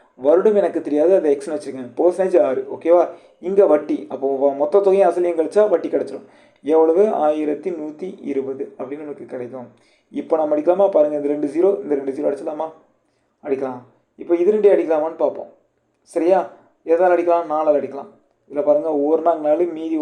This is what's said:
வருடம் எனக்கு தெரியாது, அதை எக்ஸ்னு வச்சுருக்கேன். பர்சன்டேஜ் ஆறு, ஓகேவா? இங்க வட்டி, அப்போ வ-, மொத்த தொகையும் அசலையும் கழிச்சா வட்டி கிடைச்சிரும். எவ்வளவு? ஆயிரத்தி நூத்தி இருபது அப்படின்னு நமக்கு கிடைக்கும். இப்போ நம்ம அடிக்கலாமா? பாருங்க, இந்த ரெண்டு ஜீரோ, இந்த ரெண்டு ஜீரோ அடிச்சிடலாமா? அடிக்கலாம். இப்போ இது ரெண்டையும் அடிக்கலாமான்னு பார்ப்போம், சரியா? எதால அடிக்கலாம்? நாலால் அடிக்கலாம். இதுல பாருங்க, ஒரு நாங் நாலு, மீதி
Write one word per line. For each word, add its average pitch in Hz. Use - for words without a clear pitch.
வருடம் 190
எனக்கு 165
தெரியாது, 151
அதை 156
எக்ஸ்னு 147
வச்சுருக்கேன். 131
பர்சன்டேஜ் 180
ஆறு, 131
ஓகேவா? 170
இங்க 196
வட்டி, 151
அப்போ 131
வ-, 139
மொத்த 151
தொகையும் 196
அசலையும் 175
கழிச்சா 180
வட்டி 165
கிடைச்சிரும். -
எவ்வளவு? 160
ஆயிரத்தி 151
நூத்தி 156
இருபது 135
அப்படின்னு 143
நமக்கு 135
கிடைக்கும். 123
இப்போ 143
நம்ம 151
அடிக்கலாமா? 175
பாருங்க, 151
இந்த 143
ரெண்டு 147
ஜீரோ, 180
இந்த 147
ரெண்டு 135
ஜீரோ 147
அடிச்சிடலாமா? 156
அடிக்கலாம். 131
இப்போ -
இது 175
ரெண்டையும் 202
அடிக்கலாமான்னு 160
பார்ப்போம், -
சரியா? 175
எதால 175
அடிக்கலாம்? 170
நாலால் 151
அடிக்கலாம். 135
இதுல 143
பாருங்க, 151
ஒரு 156
நாங் 165
நாலு, 156
மீதி 160